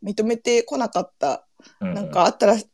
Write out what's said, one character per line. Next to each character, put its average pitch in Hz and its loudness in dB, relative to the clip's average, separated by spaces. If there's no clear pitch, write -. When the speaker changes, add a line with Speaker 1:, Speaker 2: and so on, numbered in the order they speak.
Speaker 1:
認 208 -4
め 233 -2
て 233 0
こ 269 -8
な 233 -2
か 180 -4
っ - -8
た、 - -4
Speaker 2:
う 202 -8
ん 185 -4
う - -6
ん。 180 -6
Speaker 1:
な 202 -6
ん 165 -10
か 180 2
あ 190 4
っ - -4
た 226 2
ら 208 6